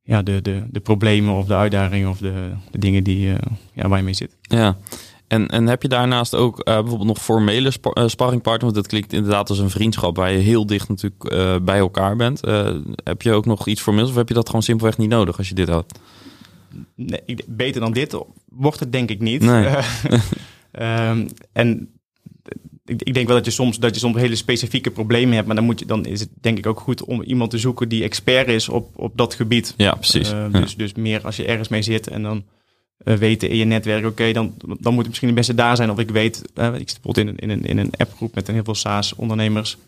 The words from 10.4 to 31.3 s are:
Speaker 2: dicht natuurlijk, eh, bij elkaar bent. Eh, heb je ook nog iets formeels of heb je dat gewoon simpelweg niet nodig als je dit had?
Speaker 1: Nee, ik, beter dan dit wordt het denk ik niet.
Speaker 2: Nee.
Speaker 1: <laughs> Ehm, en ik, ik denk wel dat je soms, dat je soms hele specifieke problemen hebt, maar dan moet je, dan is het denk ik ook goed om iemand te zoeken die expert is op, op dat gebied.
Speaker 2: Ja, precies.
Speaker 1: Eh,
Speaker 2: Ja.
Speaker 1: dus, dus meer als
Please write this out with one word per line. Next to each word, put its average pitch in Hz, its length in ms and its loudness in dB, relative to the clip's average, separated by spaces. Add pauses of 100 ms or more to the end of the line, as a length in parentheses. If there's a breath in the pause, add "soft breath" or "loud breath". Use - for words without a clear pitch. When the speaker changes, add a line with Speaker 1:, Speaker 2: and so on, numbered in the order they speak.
Speaker 2:
dicht 101 240 -2
natuurlijk, 101 340 -6
eh, 92 380 0
bij 95 160 2
elkaar 95 380 2
bent. 120 280 0
Eh, 104 320 0 (280)
heb 90 180 -4
je 113 120 2
ook 107 120 2
nog 113 220 0
iets 104 140 -2
formeels 107 280 2
of 127 60 -4
heb 120 120 2
je 120 60 -2
dat 113 120 2
gewoon 113 180 0
simpelweg 113 340 2
niet 107 120 2
nodig 104 280 2
als 95 120 -4
je 95 60 -8
dit 92 140 2
had? 82 300 -2 (960 loud breath)
Speaker 1:
Nee, 123 300 -6
ik, 117 220 -8
beter 123 340 -4
dan 113 120 0
dit 131 240 -2 (320)
wordt 135 300 -2
het 127 120 -4
denk 123 180 0
ik 101 100 -6
niet. 113 220 0
Speaker 2:
Nee. 117 260 6
Speaker 1:
<laughs> 139 100 2 (920 loud breath)
Ehm, 113 560 -2 (260)
en 117 360 0 (960)
ik, 113 180 -6
ik 131 100 -2
denk 123 140 0
wel 123 80 4
dat 117 100 2
je 117 60 -2
soms, 117 280 0
dat 117 140 2
je 110 60 -6
soms 117 180 0
hele 120 180 2
specifieke 123 560 -2
problemen 117 440 2
hebt, 110 120 0
maar 110 80 0
dan 110 100 2
moet 117 140 0
je, - 60 -12
dan 110 200 -2
is 101 140 -6
het 110 100 -8 (120)
denk 113 160 0
ik 85 80 -8
ook 110 140 -2
goed - 240 -6
om 120 180 -4
iemand 123 300 -2
te 120 60 -2
zoeken 123 320 -2
die 113 140 0
expert 127 440 2
is 113 220 0
op, 117 280 -2
op 117 200 -8
dat 120 160 0
gebied. 113 440 -2
Speaker 2:
Ja, 101 180 4
precies. - 360 0
Speaker 1:
Eh, 107 200 -4
Speaker 2:
Ja. 98 80 4
Speaker 1:
dus, - 160 0
dus 104 180 -4
meer 110 320 -2
als 104 100 -6